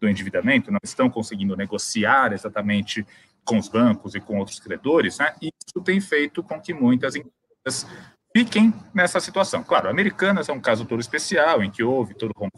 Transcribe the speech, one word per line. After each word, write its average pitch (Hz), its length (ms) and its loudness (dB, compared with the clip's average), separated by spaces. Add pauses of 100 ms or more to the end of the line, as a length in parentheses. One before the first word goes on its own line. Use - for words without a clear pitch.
do 110 80 2
endividamento, 101 640 0
não 101 100 0
estão - 300 0
conseguindo 98 460 -4
negociar 107 760 0
exatamente 104 720 -4 (400)
com 113 140 0
os 101 80 -2
bancos 110 480 2
e 101 60 -6
com 101 180 -4
outros - 220 -8
credores, 123 580 0
né? 151 240 0
E 160 60 -6
isso - 340 -10
tem 190 180 2
feito 147 400 -2
com - 200 -8
que - 120 -10
muitas 127 440 2
empresas - 680 -10 (500)
fiquem 226 380 6 (220)
nessa 180 260 2
situação. 190 420 -2
Claro, 95 280 2
Americanas 185 580 0
é 151 60 -4
um 127 60 -8
caso 113 260 0
todo 117 140 -2
especial, 147 640 2
em 98 80 -2
que 113 120 -4
houve 123 320 0
todo 113 200 -6
o - 60 -12
rombo 98 160 -6